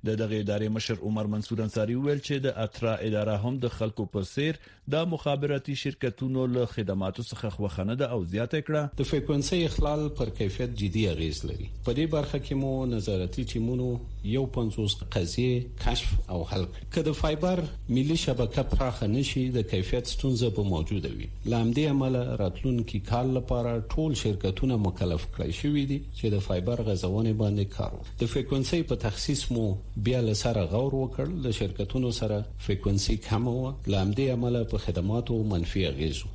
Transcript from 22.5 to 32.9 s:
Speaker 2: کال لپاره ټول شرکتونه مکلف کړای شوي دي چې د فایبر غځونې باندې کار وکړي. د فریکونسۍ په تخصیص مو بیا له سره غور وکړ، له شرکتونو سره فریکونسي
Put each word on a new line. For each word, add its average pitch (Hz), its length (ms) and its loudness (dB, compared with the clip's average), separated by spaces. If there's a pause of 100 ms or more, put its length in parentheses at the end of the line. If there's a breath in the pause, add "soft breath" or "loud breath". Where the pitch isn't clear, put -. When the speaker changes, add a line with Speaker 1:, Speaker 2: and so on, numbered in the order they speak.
Speaker 2:
کال 127 280 2
لپاره 120 340 0 (220)
ټول 160 280 2
شرکتونه 107 540 2
مکلف 90 580 0
کړای - 260 -2
شوي 147 300 2
دي 139 80 0 (180)
چې - 100 -2 (100)
د 98 100 0
فایبر 104 400 0
غځونې 104 560 2
باندې 104 220 2 (120)
کار - 200 0
وکړي. - 240 -8
د 117 120 2
فریکونسۍ 139 480 2 (120)
په 117 160 -2
تخصیص - 360 0 (120)
مو 113 100 2 (300)
بیا 120 320 2
له 107 60 4 (100)
سره 110 280 4
غور 131 200 2
وکړ، 135 340 -2 (180)
له 123 60 0 (100)
شرکتونو 104 500 0 (100)
سره 107 240 0 (240)
فریکونسي 101 480 2